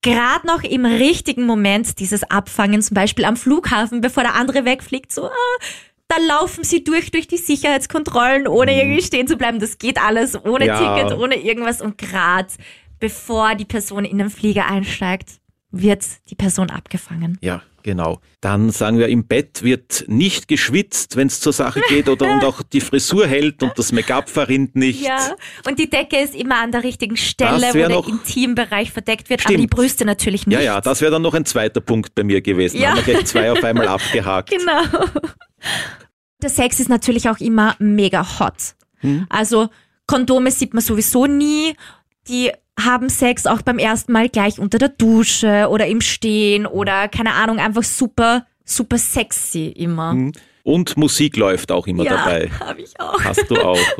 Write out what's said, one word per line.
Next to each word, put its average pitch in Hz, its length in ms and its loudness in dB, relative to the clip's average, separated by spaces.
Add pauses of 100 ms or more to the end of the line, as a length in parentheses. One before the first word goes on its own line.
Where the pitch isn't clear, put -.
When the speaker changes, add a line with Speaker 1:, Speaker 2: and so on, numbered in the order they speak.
Speaker 1:
grad 247 440 0
noch 330 180 0
im 254 220 0
richtigen 247 600 2
Moment 214 540 0
dieses 196 240 -4
Abfangen, 202 580 0
zum 208 140 -2
Beispiel 202 300 0
am 214 100 2
Flughafen, 240 640 0
bevor 247 240 0
der 240 120 0
andere 254 280 0
wegfliegt, 262 480 -4
so, - 140 -8
ah, 523 60 -8 (760)
da 330 80 0 (100)
laufen 320 380 0
sie - 220 0
durch, 330 260 0
durch 330 160 -4
die - 100 -4
Sicherheitskontrollen, 277 1080 0
ohne 254 240 2
Speaker 2:
Mhm. 269 80 0
Speaker 1:
irgendwie 285 220 2
stehen 262 260 -2
zu 320 80 0
bleiben. 233 240 -2
Das 220 200 -6
geht 254 220 -4
alles 226 440 0
ohne 254 220 0
Speaker 2:
Ja. 107 280 2
Speaker 1:
Ticket, 101 240 0
ohne 254 160 0
irgendwas. 233 460 -4
Und 208 160 -8
grad 185 560 -2 (480)
bevor 220 540 -2
die 208 100 -8
Person 202 400 -6
in 196 140 -4
den 208 100 -2
Flieger 208 420 0
einsteigt, 190 560 -4 (440)
wird 196 320 0 (280)
die 185 40 -20
Person 185 360 -2
abgefangen. 170 680 -8
Speaker 2:
Ja, 90 200 -4 (220)
genau. 87 360 -2 (220)
Dann 104 300 2
sagen 110 260 0
wir, 117 100 4
im 117 200 0
Bett 139 340 -2
wird 123 460 -2
nicht 160 400 0
geschwitzt, - 680 -2
wenn's 135 260 0
zur 147 120 2
Sache 127 260 -2 (100)
geht, 143 200 2
oder, 135 240 2
und 135 100 4
Speaker 1:
<laughs> - 0 -
Speaker 2:
auch 135 200 0
die - 180 -2
Frisur 185 460 2
hält 143 340 0
und 127 160 -2
das 117 140 -2
Make-up 127 400 0
verrinnt 135 440 0
nicht. 131 240 0
Speaker 1:
Ja, 269 360 -2 (320)
und 269 100 -4
die 311 140 0
Decke 302 280 -2
ist 277 140 -2
immer 254 240 0
an 233 140 -2
der 240 120 -2
richtigen 240 340 -6
Stelle, 247 440 0
Speaker 2:
Das 247 80 2
Speaker 1:
wo 247 60 2
Speaker 2:
wär 160 120 4
Speaker 1:
der 175 100 2
Speaker 2:
noch 170 120 -4
Speaker 1:
Intimbereich 226 840 -2
verdeckt 220 380 -4
wird, 254 120 -2
Speaker 2:
Stimmt. 208 160 2
Speaker 1:
aber 214 40 4
die 226 60 2
Brüste 254 380 0
natürlich 202 420 -2
nicht. 202 100 4
Speaker 2:
Ja, 143 60 2
ja, 104 180 0
das 131 200 0
wär 156 100 4
dann 160 100 2
noch 165 140 0
ein 156 100 0
zweiter 110 360 0
Punkt - 340 -2
bei 104 80 0
mir 98 180 2
gewesen. 92 400 0
Speaker 1:
Ja. 277 80 2
Speaker 2:
Haben - 160 0
wir 123 80 4
gleich - 140 2
zwei 113 240 2
auf 117 120 2
einmal 113 240 2
Speaker 1:
<laughs> - 0 -
Speaker 2:
abgehakt. 95 600 -2
Speaker 1:
Genau. 349 320 0 (1600)
Der - 80 -2
Sex 247 300 0
ist 254 100 0
natürlich 240 400 2
auch 220 100 -2
immer 220 400 2
mega 196 600 2
hot. - 340 -4 (280)
Speaker 2:
Hm. 143 280 0
Speaker 1:
Also 220 400 2 (380)
Kondome 254 440 2
sieht - 220 -2
man 226 80 0
sowieso 226 460 2
nie. 294 480 0 (520)
Die 247 240 -2 (340)
haben 247 240 0
Sex 247 380 0
auch 220 140 0
beim 247 180 -2
ersten 220 320 -2
Mal 226 180 4
gleich 208 300 0
unter 202 180 0
der 269 120 2
Dusche 220 800 4
oder 214 180 2
im 220 140 0
Stehen 208 640 0
oder, 196 420 -2
keine 220 260 -2
Ahnung, 220 260 0
einfach 220 240 0
super, 233 640 0 (200)
super - 320 -2
sexy - 720 -4
immer. 165 460 -4
Speaker 2:
Mhm. 131 180 0 (320)
Und 170 340 0
Musik 151 400 2
läuft 95 340 2
auch 87 160 -2
immer 87 160 -2
Speaker 1:
Ja, 90 140 0
Speaker 2:
dabei. 85 320 0 (100)
Speaker 1:
hab - 180 -10
ich - 220 -16
auch. - 240 -4
Speaker 2:
Hast - 260 -2
du - 60 0
auch. 466 220 2
Speaker 1:
<laughs> 988 220 0